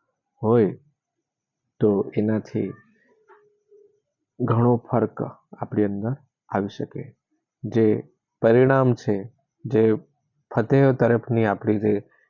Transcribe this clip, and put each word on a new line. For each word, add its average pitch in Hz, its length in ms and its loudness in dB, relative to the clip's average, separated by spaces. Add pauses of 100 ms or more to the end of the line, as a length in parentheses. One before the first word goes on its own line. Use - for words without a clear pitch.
(440)
હોય 110 360 2 (1000)
તો 104 380 0
એનાથી 107 560 -4 (1700)
ઘણો 120 380 2
ફરક 113 440 -4 (320)
આપણી - 300 -4
અંદર 104 320 -4 (340)
આવી 101 200 -4
શકે. - 460 -14 (480)
જે 110 500 0 (280)
પરિણામ 127 520 4
છે, 104 400 -6 (320)
જે 110 280 2 (640)
ફતેહ 135 360 2
તરફની 117 540 0
આપણી 107 340 -2
જે 104 300 -2 (200)